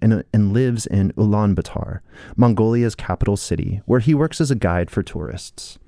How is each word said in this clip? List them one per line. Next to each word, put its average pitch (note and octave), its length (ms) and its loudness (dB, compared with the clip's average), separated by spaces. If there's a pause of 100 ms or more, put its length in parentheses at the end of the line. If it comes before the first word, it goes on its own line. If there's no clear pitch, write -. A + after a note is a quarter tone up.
and, A2 200 4 (120)
and G#2 180 4
lives A#2+ 340 0
in G2 260 0
Ulaanbaatar, G#2 880 0 (360)
Mongolia's A#2 580 2
capital - 440 -2
city, - 480 -4
where B2 140 4
he A2 120 2
works D3+ 300 0
as C#3 80 0
a C#3 40 2
guide F2 360 0
for G2+ 120 -2
tourists. - 840 -12